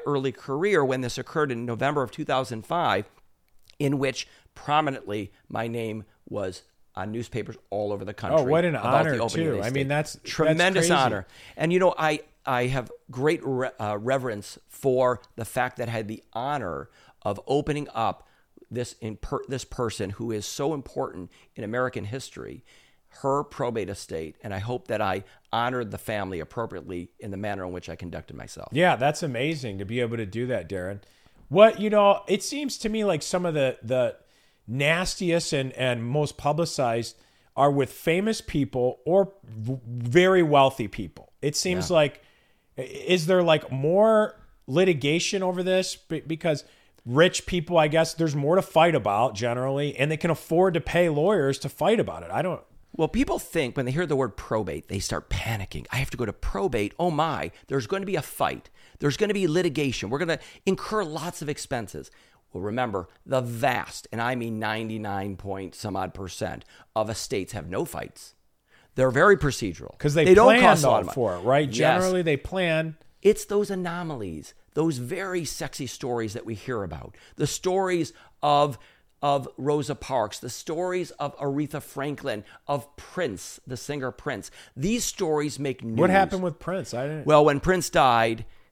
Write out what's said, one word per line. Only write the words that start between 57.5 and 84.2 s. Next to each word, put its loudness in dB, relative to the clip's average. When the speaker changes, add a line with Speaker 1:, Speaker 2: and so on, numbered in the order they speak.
Speaker 1:
there's -2
gonna -4
be -2
a -2
fight. -6
There's 0
gonna 2
be 2
litigation. 0
We're -2
gonna -2
incur 0
lots -8
of -4
expenses." -8
Well, -8
remember, -4
the 0
vast, -4
and -6
I -2
mean -6
ninety-nine -6
point -10
some -8
odd -4
percent -10
of -2
estates -6
have -10
no -4
fights. -12
They're 4
very 6
procedural. -4
Speaker 2:
'Cause 0
they 6
Speaker 1:
They 10
don't 12
Speaker 2:
plan, 10
Speaker 1:
cost 8
a 4
lot 8
Speaker 2:
though, 6
Speaker 1:
of 0
money. -6
Speaker 2:
for 0
it, -6
right? 2
Speaker 1:
Yes. -4
Speaker 2:
Generally, 4
they 2
plan. -2
Speaker 1:
It's 4
those 0
anomalies, -6
those 2
very -6
sexy -8
stories -4
that -10
we -6
hear -6
about. -12
The 2
stories 0
of, 4
of 0
Rosa -2
Parks, -2
the -10
stories -4
of -8
Aretha -4
Franklin, -6
of -4
Prince, -6
the -8
singer -6
Prince. -10